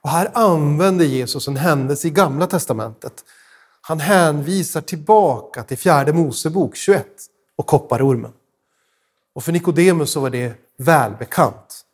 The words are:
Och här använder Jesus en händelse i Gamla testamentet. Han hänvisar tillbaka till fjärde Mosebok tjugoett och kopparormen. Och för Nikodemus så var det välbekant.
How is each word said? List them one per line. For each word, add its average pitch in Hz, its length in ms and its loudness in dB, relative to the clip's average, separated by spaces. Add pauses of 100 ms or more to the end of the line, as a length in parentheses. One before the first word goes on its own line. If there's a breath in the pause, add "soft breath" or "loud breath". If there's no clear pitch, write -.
Och 139 80 -6
här 165 240 -2
använder 175 720 2
Jesus 131 420 -4
en 139 100 -4
händelse 143 500 -2
i 156 40 -2
Gamla 160 360 0
testamentet. 113 760 -6 (560 soft breath)
Han 160 180 -6
hänvisar 165 800 0
tillbaka 151 840 0
till 127 140 -8
fjärde 151 360 2
Mosebok 160 640 -2
tjugoett - 500 -2 (300)
och - 120 -6
kopparormen. 123 640 0 (1000)
Och 131 100 -12
för 165 80 -4
Nikodemus 170 600 2
så 147 80 -4
var 135 100 -2
det 123 240 -6 (240)
välbekant. 127 1160 0